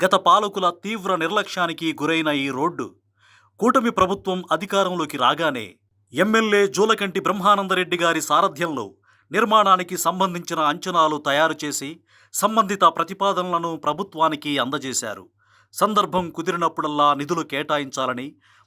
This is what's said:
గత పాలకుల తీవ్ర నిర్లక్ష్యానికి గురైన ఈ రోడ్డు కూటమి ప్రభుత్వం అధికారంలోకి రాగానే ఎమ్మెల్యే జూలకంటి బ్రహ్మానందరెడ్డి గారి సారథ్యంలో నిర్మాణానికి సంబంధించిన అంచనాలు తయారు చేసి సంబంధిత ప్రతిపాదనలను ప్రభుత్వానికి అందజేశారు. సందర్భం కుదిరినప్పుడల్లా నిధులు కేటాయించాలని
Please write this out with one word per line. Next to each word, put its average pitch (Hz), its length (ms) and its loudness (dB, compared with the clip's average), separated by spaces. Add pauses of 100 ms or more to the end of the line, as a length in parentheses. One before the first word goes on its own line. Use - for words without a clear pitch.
గత 190 100 4
పాలకుల 190 540 4 (140)
తీవ్ర 196 320 -4
నిర్లక్ష్యానికి 165 840 -2
గురైన 160 260 0
ఈ 139 220 0
రోడ్డు 135 460 -4 (640)
కూటమి 233 320 2
ప్రభుత్వం 185 600 0
అధికారంలోకి 180 640 -2
రాగానే 131 580 0 (380)
ఎమ్మెల్యే 208 540 2
జూలకంటి 202 520 0
బ్రహ్మానందరెడ్డి 185 800 0
గారి 165 240 0
సారథ్యంలో 151 720 0 (380)
నిర్మాణానికి 196 640 2
సంబంధించిన 170 640 -2
అంచనాలు 156 580 0
తయారు 147 380 2 (100)
చేసి 147 340 -8 (340)
సంబంధిత 208 500 2
ప్రతిపాదనలను 175 920 0
ప్రభుత్వానికి 151 800 -2
అందజేశారు. 123 720 -4 (460)
సందర్భం 190 560 0
కుదిరినప్పుడల్లా 160 840 0
నిధులు 147 280 -2
కేటాయించాలని 139 920 -4 (320)